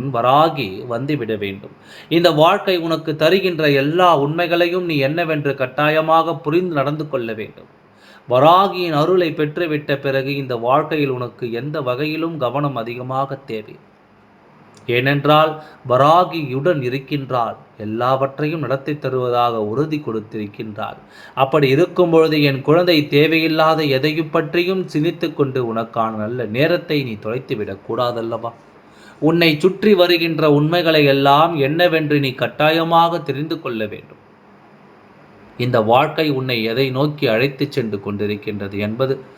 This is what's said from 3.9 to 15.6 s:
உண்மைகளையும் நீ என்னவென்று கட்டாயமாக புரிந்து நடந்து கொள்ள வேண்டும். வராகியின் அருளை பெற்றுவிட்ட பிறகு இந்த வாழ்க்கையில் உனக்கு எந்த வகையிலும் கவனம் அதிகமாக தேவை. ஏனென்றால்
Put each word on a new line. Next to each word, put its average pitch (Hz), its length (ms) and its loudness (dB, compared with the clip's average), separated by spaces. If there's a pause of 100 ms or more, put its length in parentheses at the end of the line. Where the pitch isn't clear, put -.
உண்மைகளையும் 170 640 0
நீ 165 120 -4
என்னவென்று 147 580 -2
கட்டாயமாக 156 840 0
புரிந்து 170 380 -2
நடந்து 147 340 -2
கொள்ள 120 240 -4
வேண்டும். - 360 -12 (600)
வராகியின் 170 680 4
அருளை 170 340 2
பெற்றுவிட்ட 151 680 -4
பிறகு 135 380 -2
இந்த 127 220 -4
வாழ்க்கையில் 143 600 0
உனக்கு 123 340 -8
எந்த 139 300 -6
வகையிலும் 156 560 -4
கவனம் 135 380 -2
அதிகமாக 127 680 -6
தேவை. 107 300 -10 (1120)
ஏனென்றால் 143 640 2 (360)